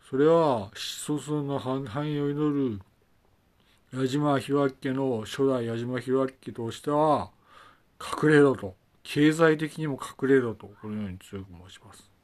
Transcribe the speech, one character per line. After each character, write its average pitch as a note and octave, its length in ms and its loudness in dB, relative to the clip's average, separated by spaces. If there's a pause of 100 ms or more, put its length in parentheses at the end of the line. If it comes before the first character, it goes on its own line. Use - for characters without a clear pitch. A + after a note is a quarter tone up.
(100)
そ C3 80 -2
れ C#3+ 80 6
は D3 480 4
子 - 440 -6
々 C3 60 -8
孫 D3+ 120 -4
々 C#3+ 180 -4
の C3+ 40 -2
繁-、 C3 300 -4
繁 D3 240 -4
栄 D3 80 -2
を C#3+ 100 -2
祈 C#3+ 400 0
る G2+ 100 -8 (1160)
矢 C3 80 0
島 C#3+ 320 0
博 C#3 240 0
明 C#3 80 2
家 C3+ 220 -6
の C3 300 -2
初 C3+ 260 -2
代 B2+ 180 0
矢 A#2 120 -4
島 B2 200 -6
博 B2+ 220 0
明 C3+ 80 0
家 - 240 -14
と A2+ 180 -8
し - 120 -14
て - 80 -4
は、 D3 400 2 (920)
隠 D3+ 60 4
れ D3+ 120 8
ろ C#3 140 6
と、 G2 220 -12 (260)
経 D3+ 300 2
済 D#3+ 240 4
的 D#3 220 -8
に D#3 80 -4
も C3+ 120 -4
隠 - 300 -6
れ C3+ 100 8
ろ A#2 160 0
と、 G2+ 160 -20 (120)
こ G#2+ 60 -10
の G#2+ 120 -6
よ G#2 80 -6
う - 20 -8
に F2+ 80 -10
強 G2 240 -12
く G2 40 -14 (200)
申 F#2+ 60 -20
し - 100 -20
ま G#2 120 -20
す。 - 160 -20 (140)